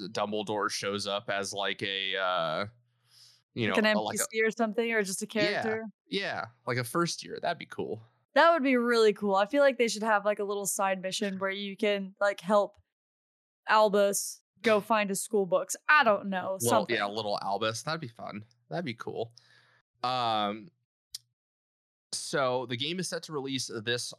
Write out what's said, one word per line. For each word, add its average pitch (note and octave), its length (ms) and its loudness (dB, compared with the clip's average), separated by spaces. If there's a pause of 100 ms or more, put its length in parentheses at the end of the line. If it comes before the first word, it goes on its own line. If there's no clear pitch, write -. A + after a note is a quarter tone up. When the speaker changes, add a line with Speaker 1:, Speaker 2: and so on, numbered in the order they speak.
(120)
Speaker 1:
Dumbledore G#2+ 600 -2
shows G2+ 340 -4
up G2+ 240 -4
as, G2 240 -4
like, G2 300 -4
a, F#2+ 340 -4
uh, F2+ 480 0 (880)
you A#2 140 -2
Speaker 2:
Like G2 100 0
Speaker 1:
know, - 0 -
Speaker 2:
an G#3+ 160 4
Speaker 1:
a, G#3 60 2
like G#3+ 200 -2
a - 40 -2
Speaker 2:
N - 80 -4
P A3 80 -6
C - 40 2
or A3 80 2
something, A#3 400 -2
or A3 120 2
just F#3 180 -6
a G#3 140 -6
Speaker 1:
Yeah, G#3+ 420 0
Speaker 2:
character. A3 100 -8 (200)
Speaker 1:
yeah, C#3+ 380 -4 (200)
like B2 120 -2
a B2+ 60 0
first E3+ 400 -2
year. - 180 -10
That'd - 180 -2
be - 60 -14
cool. F2+ 360 -6 (340)
Speaker 2:
That D#4+ 180 8
would D#4 100 2
be C4 140 6
really A#3 360 4
cool. G3+ 220 0
I G3+ 120 4
feel C#4+ 160 4
like C4+ 140 4
they A#3 100 2
should G#3 160 -4
have, G#3 220 2
like, G#3 140 0
a G#3 40 -2
little G3+ 220 -4
side F#3+ 360 0
mission F#3+ 380 -4
where F#3+ 100 -2
you G3 260 -6
can, G3 440 -2
like, G3+ 220 0
help G3 340 2 (960)
Albus G3+ 720 4 (220)
go G#3+ 180 6
find G#3 280 2
his G3 140 -4
school G3+ 220 2
books. F#3 300 0 (140)
I D4 140 8
don't G3+ 260 2
know, F#3+ 300 -4
Speaker 1:
Little, A2 260 2
Speaker 2:
something. - 40 -6
Speaker 1:
yeah, G#2+ 160 0
little G#2 360 -4
Albus. A2 420 -2
That'd D#3+ 180 -6
be D3 60 -10
fun. G2+ 360 -12 (260)
That'd E3 160 -6
be A#2 100 -6
cool. - 380 -8 (680)
Um, A2 680 -2 (1400)
so C3 560 -2
the B2 100 -6
game D#3 220 -6
is E3+ 100 -6
set E3+ 140 -8
to E3 100 -12
release C3+ 360 -4 (140)
this A#2+ 360 -4